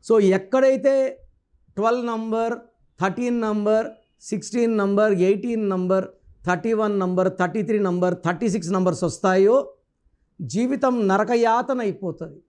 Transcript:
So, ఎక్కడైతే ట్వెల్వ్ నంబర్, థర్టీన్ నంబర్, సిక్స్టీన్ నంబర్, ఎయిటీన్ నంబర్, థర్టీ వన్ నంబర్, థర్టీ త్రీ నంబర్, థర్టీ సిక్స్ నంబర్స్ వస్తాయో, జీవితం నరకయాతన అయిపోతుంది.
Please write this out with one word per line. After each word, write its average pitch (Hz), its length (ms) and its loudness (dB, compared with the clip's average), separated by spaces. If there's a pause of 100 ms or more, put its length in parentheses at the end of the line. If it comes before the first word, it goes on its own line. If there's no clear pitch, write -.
So, 226 80 4 (240)
ఎక్కడైతే 262 560 2 (800)
ట్వెల్వ్ 233 360 0
నంబర్, 226 420 -4 (460)
థర్టీన్ 240 460 -2
నంబర్, 214 400 0 (440)
సిక్స్టీన్ 226 520 -2
నంబర్, 202 300 2 (160)
ఎయిటీన్ 220 360 0 (100)
నంబర్, 185 300 0 (440)
థర్టీ 180 240 -2 (100)
వన్ 208 120 0 (100)
నంబర్, 180 240 0 (120)
థర్టీ 180 280 -2
త్రీ 214 100 0 (100)
నంబర్, 175 260 0 (120)
థర్టీ - 300 -2
సిక్స్ 170 200 -4
నంబర్స్ 180 320 0
వస్తాయో, 196 480 2 (840)
జీవితం 247 540 0 (180)
నరకయాతన 233 760 2
అయిపోతుంది. 165 640 -8